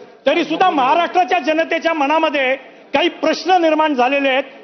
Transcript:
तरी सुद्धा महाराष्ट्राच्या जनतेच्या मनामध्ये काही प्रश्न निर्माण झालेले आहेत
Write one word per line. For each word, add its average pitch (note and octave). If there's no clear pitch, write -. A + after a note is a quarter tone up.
तरी D#4
सुद्धा F4
महाराष्ट्राच्या E4+
जनतेच्या D#4+
मनामध्ये D4+
काही E4
प्रश्न D#4+
निर्माण D#4
झालेले C4+
आहेत C4